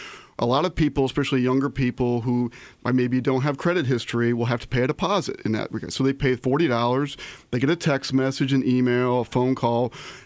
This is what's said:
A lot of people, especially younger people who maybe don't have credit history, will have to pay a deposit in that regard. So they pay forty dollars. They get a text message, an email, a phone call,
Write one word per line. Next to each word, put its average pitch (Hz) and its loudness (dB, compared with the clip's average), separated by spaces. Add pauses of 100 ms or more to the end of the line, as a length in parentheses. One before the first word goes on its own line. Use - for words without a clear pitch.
(420)
A 117 2
lot 135 2
of 185 -2
people, 143 2
especially 135 0
younger 135 2
people 123 0
who 123 0 (320)
maybe 123 2
don't 131 2
have 143 0
credit 175 2
history, 120 0
will 117 0
have 120 0
to - -14
pay 123 0
a 127 2
deposit 175 -2
in 107 0
that - -2
regard. - -8
So - -2
they 135 2
pay 135 0
forty 135 0
dollars. 127 0 (320)
They 127 -2
get 127 2
a 170 2
text 139 0
message, 135 0
an 131 2
email, 127 2
a 117 -2
phone 127 0
call, 120 0 (340)